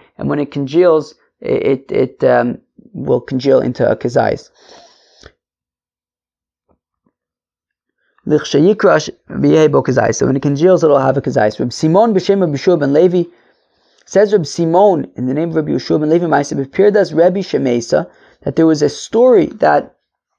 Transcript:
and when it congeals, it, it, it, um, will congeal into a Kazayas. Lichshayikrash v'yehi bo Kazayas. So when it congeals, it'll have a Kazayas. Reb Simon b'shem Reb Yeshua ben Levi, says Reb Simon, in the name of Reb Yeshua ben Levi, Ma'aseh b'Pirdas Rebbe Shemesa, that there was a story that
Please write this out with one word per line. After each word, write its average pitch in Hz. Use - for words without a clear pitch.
and 139
when 143
it 143
congeals, 151
it, -
it, -
it, -
um, 123
will 139
congeal 131
into 120
a 123
Kazayas. -
Lichshayikrash 156
v'yehi 151
bo 139
Kazayas. 113
So 127
when 131
it 135
congeals, 151
it'll 143
have 135
a 135
Kazayas. 113
Reb 123
Simon 196
b'shem 196
Reb 170
Yeshua 160
ben 139
Levi, 175
says 202
Reb 175
Simon, 170
in 123
the 127
name 160
of 160
Reb 151
Yeshua 151
ben 151
Levi, 170
Ma'aseh 143
b'Pirdas 190
Rebbe 180
Shemesa, 139
that 143
there 160
was 156
a 147
story 226
that 147